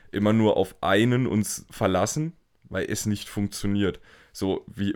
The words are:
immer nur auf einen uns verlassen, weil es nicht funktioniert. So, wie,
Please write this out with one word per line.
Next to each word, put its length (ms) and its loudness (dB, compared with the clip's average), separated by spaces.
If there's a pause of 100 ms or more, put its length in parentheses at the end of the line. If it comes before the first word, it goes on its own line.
(120)
immer 220 2
nur 240 4
auf 240 -2
einen 440 2
uns 440 -2
verlassen, 640 0 (300)
weil 260 -6
es 160 -4
nicht 240 -4
funktioniert. 680 -2 (340)
So, 320 -2
wie, 300 -4